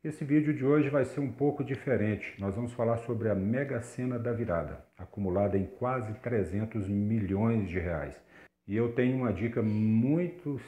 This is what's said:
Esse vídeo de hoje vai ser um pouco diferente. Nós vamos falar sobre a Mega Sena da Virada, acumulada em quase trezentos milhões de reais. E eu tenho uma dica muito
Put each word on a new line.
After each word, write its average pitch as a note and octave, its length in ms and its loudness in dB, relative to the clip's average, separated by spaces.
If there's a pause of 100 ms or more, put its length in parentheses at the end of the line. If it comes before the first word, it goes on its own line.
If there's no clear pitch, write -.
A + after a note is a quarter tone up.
Esse D#3 220 -6
vídeo D3+ 280 4
de B2+ 120 -2
hoje C#3+ 240 6
vai C3+ 160 4
ser - 160 -6
um C3 100 -2
pouco C#3+ 320 0
diferente. A2 720 -2
Nós G2 200 -2
vamos A#2+ 160 -6
falar A#2 240 0
sobre A2 320 -2
a G2+ 60 2
Mega A#2+ 440 0
Sena B2 400 -4
da A#2 140 -2
Virada, E2 500 -2 (140)
acumulada G2 600 0
em F#2+ 80 2
quase B2 500 -4
trezentos G#2 760 -2
milhões G#2 800 2
de D#2+ 100 -2
reais. D#2 420 -4 (460)
E G2+ 80 -4
eu A#2 160 2
tenho B2+ 240 2
uma B2 160 0
dica A2+ 300 -2
muito A#2+ 1080 2